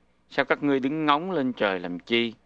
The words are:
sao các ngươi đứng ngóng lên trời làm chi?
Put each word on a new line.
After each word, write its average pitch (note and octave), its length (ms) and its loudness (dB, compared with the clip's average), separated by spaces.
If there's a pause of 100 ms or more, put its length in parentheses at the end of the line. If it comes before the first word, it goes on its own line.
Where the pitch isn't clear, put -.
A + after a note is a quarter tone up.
(300)
sao C#3 160 0
các - 180 0
ngươi C#3+ 160 2
đứng D3+ 260 -2
ngóng D3+ 260 2
lên C3+ 220 0
trời F#2+ 260 0
làm F2 200 -6
chi? A#2 340 0 (120)